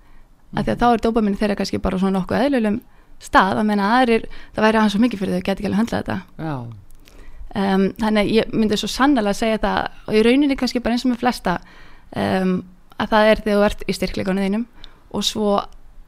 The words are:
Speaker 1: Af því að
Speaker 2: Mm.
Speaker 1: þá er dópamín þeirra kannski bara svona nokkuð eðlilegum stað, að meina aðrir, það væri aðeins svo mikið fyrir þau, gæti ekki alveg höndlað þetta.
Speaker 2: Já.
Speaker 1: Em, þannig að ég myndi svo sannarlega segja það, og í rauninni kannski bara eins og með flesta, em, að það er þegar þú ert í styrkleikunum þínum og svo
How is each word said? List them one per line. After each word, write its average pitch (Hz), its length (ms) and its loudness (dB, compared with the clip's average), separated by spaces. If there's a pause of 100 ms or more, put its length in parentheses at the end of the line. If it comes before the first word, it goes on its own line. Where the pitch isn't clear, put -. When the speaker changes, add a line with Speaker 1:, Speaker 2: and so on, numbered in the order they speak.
(560)
Speaker 1:
Af 208 100 0
því 220 60 0
að 208 40 0
Speaker 2:
Mm. - 40 -12
Speaker 1:
þá 240 120 6
er 226 60 2
dópamín 220 400 0
þeirra 202 180 0
kannski 196 240 -4
bara 190 180 -2
svona 190 220 0
nokkuð 185 200 -2 (100)
eðlilegum 226 300 0 (400)
stað, 220 360 4
að 214 100 0
meina 208 340 2
aðrir, 233 240 2 (300)
það 208 100 0
væri 220 140 4
aðeins 214 140 4
svo 202 80 0
mikið 226 180 2
fyrir 190 160 -2
þau, 180 80 -2
gæti 190 180 -4
ekki 202 60 -6
alveg 196 140 0
höndlað - 240 -2
þetta. 107 180 -6 (160)
Speaker 2:
Já. 139 280 -8 (880)
Speaker 1:
Em, 196 440 2
þannig 214 240 2
að 196 100 0
ég 220 220 2
myndi 214 240 2
svo 208 100 -4
sannarlega 247 460 2
segja 220 240 0
það, 190 300 -2 (200)
og 208 60 -2
í 214 80 6
rauninni 269 340 4
kannski 240 260 -2
bara 226 120 0
eins 247 100 -2
og 254 80 2
með 233 60 -4
flesta, 214 400 -2 (540)
em, 185 500 0 (380)
að 233 80 -2
það 214 220 4
er 214 60 4
þegar 214 200 -2
þú 202 80 4
ert - 240 -2
í 214 40 -2
styrkleikunum 196 520 -4
þínum 208 220 -4 (460)
og 214 100 -6
svo 208 420 0 (440)